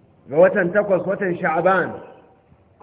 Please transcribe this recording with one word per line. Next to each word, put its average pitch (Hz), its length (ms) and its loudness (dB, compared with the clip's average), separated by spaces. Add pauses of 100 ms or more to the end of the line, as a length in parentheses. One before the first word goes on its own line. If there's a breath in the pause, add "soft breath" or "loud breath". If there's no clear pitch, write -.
(300)
ga 139 80 -6
watan 185 340 4
takwas, 196 340 0
watan 185 360 -4
Sha'ban. 175 480 0 (920)